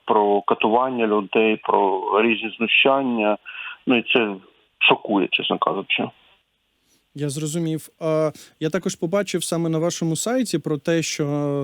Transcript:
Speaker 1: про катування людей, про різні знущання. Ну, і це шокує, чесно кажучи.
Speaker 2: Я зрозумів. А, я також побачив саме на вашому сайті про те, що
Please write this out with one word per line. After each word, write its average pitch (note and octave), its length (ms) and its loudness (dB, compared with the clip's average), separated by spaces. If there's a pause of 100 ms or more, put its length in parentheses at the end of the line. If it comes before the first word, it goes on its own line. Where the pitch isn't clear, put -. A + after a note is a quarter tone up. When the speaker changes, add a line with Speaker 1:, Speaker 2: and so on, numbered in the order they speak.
Speaker 1:
про G#2 360 2
катування A#2 680 0
людей, G#2+ 560 0
про G2 380 2 (200)
різні A2 360 0
знущання. A#2 800 2 (500)
Ну, B2+ 100 4
і A2 60 0 (100)
це G#2+ 220 2 (440)
шокує, A2 520 4
чесно - 260 -2
кажучи. - 460 -2 (1120)
Speaker 2:
Я C#3+ 120 -4
зрозумів. D#3 600 -4 (120)
А, D#3 300 0 (280)
я D#3+ 100 -2
також F#3 260 -2
побачив F#3 480 -2
саме E3 260 -2
на D#3+ 100 0
вашому E3 360 -2
сайті A3 440 -2
про D3+ 180 -4
те, E3 240 0
що D3+ 240 -4 (380)